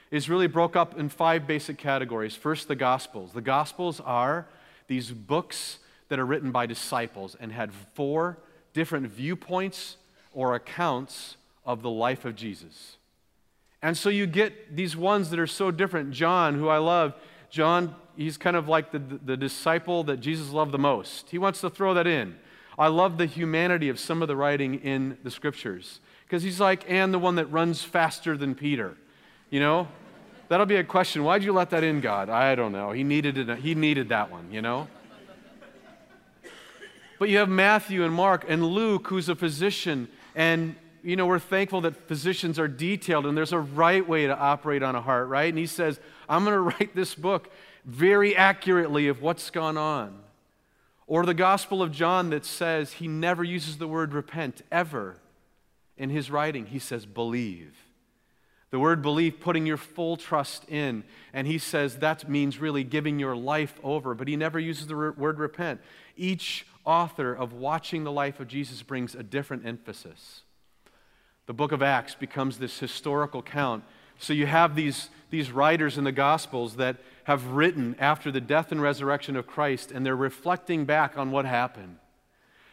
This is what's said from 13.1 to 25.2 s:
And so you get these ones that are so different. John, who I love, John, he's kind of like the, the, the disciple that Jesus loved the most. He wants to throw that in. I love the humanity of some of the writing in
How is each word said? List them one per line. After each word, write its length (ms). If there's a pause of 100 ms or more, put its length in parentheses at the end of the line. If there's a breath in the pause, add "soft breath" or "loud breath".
And 160
so 120
you 180
get 480
these 200
ones 360
that 80
are 80
so 240
different. 400
John, 440
who 140
I 80
love, 380 (340 loud breath)
John, 460 (200)
he's 220
kind 180
of 120
like 240
the, 80
the, 180
the 200
disciple 680
that 120
Jesus 340
loved 200
the 80
most. 520
He 80
wants 220
to 80
throw 260
that 120
in. 300 (400 loud breath)
I 100
love 300
the 80
humanity 640
of 100
some 220
of 60
the 80
writing 400
in 480